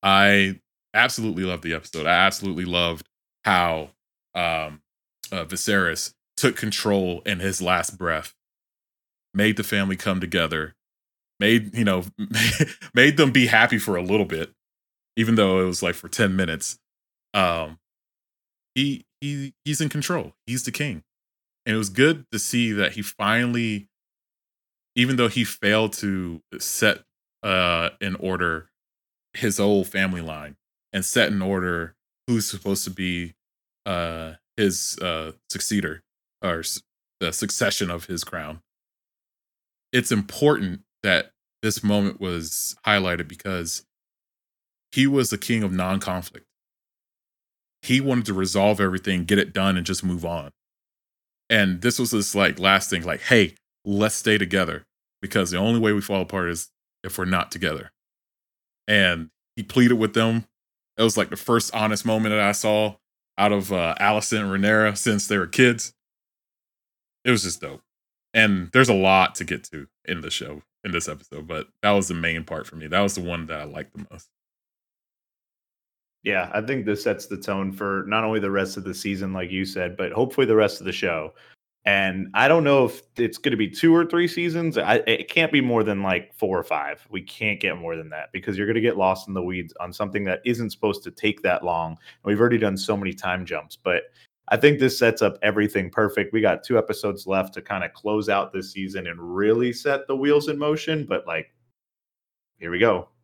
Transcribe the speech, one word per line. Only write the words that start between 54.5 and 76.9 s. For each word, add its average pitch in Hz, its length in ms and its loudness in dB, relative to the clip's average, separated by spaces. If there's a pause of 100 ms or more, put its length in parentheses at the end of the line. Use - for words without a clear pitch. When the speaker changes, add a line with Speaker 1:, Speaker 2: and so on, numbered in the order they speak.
Speaker 1:
because 95 300 0
the 87 60 -2
only 113 220 2
way 110 140 4
we 101 80 0
fall 98 200 -2
apart 90 280 -4
is 82 200 -8 (340)
if 95 140 -10
we're 95 80 -4
not 90 260 0
together." 80 400 -6 (960)
And 90 420 2 (260)
he 110 80 -8
pleaded 123 320 4
with 110 180 0
them. 113 320 2 (520)
It 110 60 4
was, 113 140 4
like, 104 120 0
the - 80 -8
first - 360 0
honest 107 320 0
moment 110 280 0
that 107 80 2
I 101 100 2
saw 107 440 0 (420)
out 104 160 4
of, 98 180 -2
uh, 85 300 0
Alicent 107 400 2
and 98 100 -2
Rhaenyra 104 460 4
since 104 300 0
they 104 100 2
were 90 100 -2
kids. 120 460 4 (1300)
It 123 80 2
was 110 120 2
just 90 180 -6
dope. 71 200 -14 (520)
And 101 400 4
there's 131 160 6
a 117 40 8
lot 95 420 6
to 78 100 -8
get - 200 -6
to 71 220 -14 (180)
in 90 160 -6
the 78 80 -10
show, 76 340 -10 (200)
in 95 80 -8
this 85 160 -2
episode, 76 400 -14
but 80 220 -8 (120)
that 104 100 4
was 95 180 2
the 90 40 -4
main 82 300 -4
part 82 240 -10
for - 80 -20
me. 78 120 -14
That 85 140 0
was 98 140 0
the 95 60 -6
one 87 240 -6
that 78 160 -10
I - 20 -10
liked 76 320 -12
the - 160 -14
most. - 160 -20 (2000)
Speaker 2:
Yeah, 95 300 -2
I 107 80 0
think 120 240 -4
this 101 180 -2